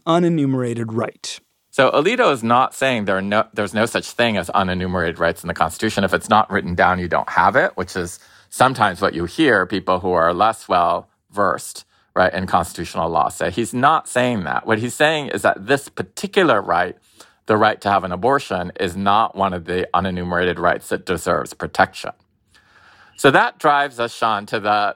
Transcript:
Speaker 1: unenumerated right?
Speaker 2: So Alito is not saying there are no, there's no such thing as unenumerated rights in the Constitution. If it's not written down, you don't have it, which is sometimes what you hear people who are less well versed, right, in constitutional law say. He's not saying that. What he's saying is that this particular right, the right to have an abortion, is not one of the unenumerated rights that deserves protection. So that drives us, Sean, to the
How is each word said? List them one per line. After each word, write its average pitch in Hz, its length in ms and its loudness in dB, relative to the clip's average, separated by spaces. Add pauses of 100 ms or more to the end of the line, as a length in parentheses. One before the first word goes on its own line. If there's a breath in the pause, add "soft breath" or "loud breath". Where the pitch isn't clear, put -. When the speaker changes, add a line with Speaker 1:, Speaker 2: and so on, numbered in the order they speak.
Speaker 1:
unenumerated 139 840 0
right? - 500 -6 (320)
Speaker 2:
So 131 200 4
Alito 196 400 2
is 117 120 -2
not 120 320 2
saying 127 300 0
there 95 120 0
are 95 60 -2
no, 101 300 0
there's 101 200 -4
no 110 140 0
such - 240 -4
thing 117 260 0
as 87 140 -4
unenumerated 92 680 -2
rights 85 260 -2
in 87 40 -8
the 87 80 -6
Constitution. 98 480 -2
If 95 100 0
it's 90 160 -4
not 107 220 4
written 87 240 -2
down, 90 240 2
you 90 80 -4
don't 80 220 -2
have 95 260 2
it, 160 200 2
which 90 200 -8
is 87 240 -6 (300 soft breath)
sometimes 120 520 0
what 95 140 -2
you 87 100 -4
hear 110 400 2
people 92 340 -2
who 92 120 -2
are 85 200 2
less 104 380 0
well 87 400 0 (220)
versed, - 540 -2 (300)
right, 92 160 4
in 92 140 -4
constitutional 85 640 -2
law 80 200 0
say. - 200 -4
He's 110 240 -4
not 139 340 2
saying 123 360 0
that. 67 240 -4
What 110 100 2
he's 120 160 -4
saying 151 360 0
is 101 120 -4
that 101 240 0
this 131 240 -2
particular 170 720 0
right, 90 340 -2 (520 soft breath)
the 110 100 2
right 107 240 2
to 101 80 0
have 98 140 2
an 92 80 -6
abortion, 92 680 -2
is 87 160 -4
not 98 400 2
one 95 180 0
of 87 120 -8
the 90 260 -4
unenumerated 90 680 0
rights 82 300 0
that 90 160 -6
deserves 85 500 -2
protection. - 560 -2 (1040 soft breath)
So 139 160 6
that 202 260 2
drives 143 420 0
us, 117 140 -4
Sean, 107 320 0
to 110 140 -6
the 104 360 0